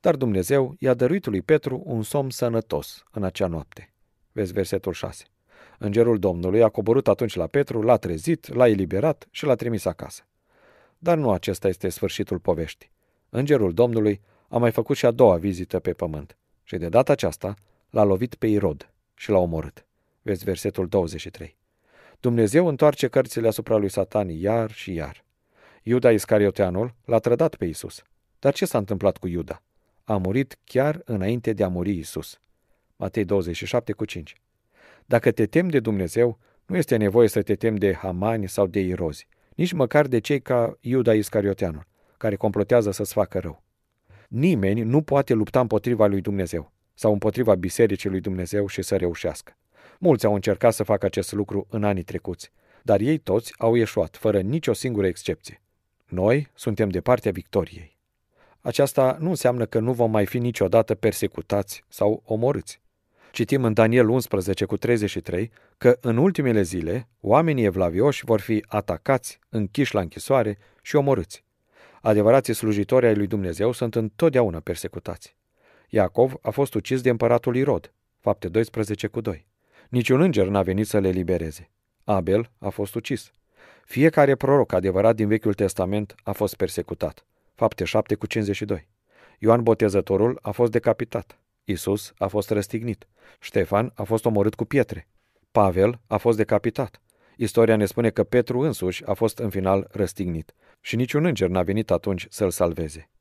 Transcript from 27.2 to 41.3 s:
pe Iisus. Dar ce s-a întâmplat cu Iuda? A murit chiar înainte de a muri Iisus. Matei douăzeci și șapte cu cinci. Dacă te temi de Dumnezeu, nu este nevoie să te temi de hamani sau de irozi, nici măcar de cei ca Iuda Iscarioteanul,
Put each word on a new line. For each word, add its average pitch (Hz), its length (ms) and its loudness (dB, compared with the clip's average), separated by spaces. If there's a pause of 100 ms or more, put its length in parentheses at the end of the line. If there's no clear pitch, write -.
pe - 100 -8
Iisus. - 380 -10 (360)
Dar 139 140 2
ce - 120 -2
s-a 165 140 -2
întâmplat 98 380 -2
cu - 120 -8
Iuda? 85 340 -6 (420)
A 107 120 -2
murit 101 480 -4
chiar 147 400 -2
înainte 113 480 -4
de 104 120 0
a 92 40 -2
muri 90 220 -4
Iisus. 78 500 -8 (560)
Matei 98 280 -4
douăzeci 87 320 -2
și - 100 -10
șapte 117 260 -4
cu 107 120 -6
cinci. 85 300 -14 (720)
Dacă 117 240 2
te 110 160 2
temi 175 240 0
de 147 100 2
Dumnezeu, 113 580 -2 (280)
nu - 100 -4
este - 200 0
nevoie 107 320 4
să 104 140 0
te 104 120 0
temi 110 240 -2
de 98 160 2
hamani 95 540 -4
sau 101 180 0
de 98 140 -2
irozi, 90 460 -4 (280)
nici 170 180 -2
măcar 147 340 2
de 123 120 0
cei 135 220 -2
ca 120 400 -2
Iuda 120 340 2
Iscarioteanul, 98 720 -2 (300)